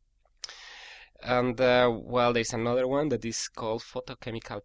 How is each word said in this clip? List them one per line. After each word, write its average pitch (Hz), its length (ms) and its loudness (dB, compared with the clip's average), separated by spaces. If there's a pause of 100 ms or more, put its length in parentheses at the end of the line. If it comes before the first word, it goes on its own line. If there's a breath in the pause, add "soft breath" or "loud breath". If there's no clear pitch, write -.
(1200 loud breath)
and, 123 380 0
uh, 123 340 6
well, 120 380 2
there's 117 220 0
another 123 340 0
one 143 220 2
that 117 160 -2
is - 240 -4
called 113 320 -4
photochemical 117 840 -10